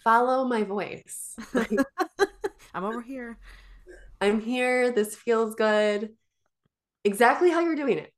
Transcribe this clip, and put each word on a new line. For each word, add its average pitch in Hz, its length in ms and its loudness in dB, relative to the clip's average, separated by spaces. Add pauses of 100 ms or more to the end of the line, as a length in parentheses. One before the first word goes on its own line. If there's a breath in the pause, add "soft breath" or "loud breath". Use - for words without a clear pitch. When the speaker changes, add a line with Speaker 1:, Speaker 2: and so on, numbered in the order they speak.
Speaker 1:
Follow 247 400 4
my 240 180 -2
voice. - 840 -10
<laughs> - 100 -10
Like, 262 320 0 (220)
Speaker 2:
<laughs> - 680 -6
I'm 180 100 -8
over 226 180 -8
here. 240 360 -14 (840 loud breath)
Speaker 1:
I'm 208 200 2
here. 247 520 0
This 208 240 -2
feels 226 380 0
good. 214 560 2 (920)
Exactly 240 460 4
how 330 100 0
you're 339 160 0
doing 262 220 -2
it. - 200 -12